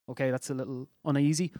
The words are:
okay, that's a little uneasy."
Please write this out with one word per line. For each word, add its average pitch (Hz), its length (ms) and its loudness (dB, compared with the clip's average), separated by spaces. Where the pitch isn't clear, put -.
okay, 131 220 0
that's 127 180 -2
a 139 60 -4
little 131 320 -6
uneasy." 151 540 2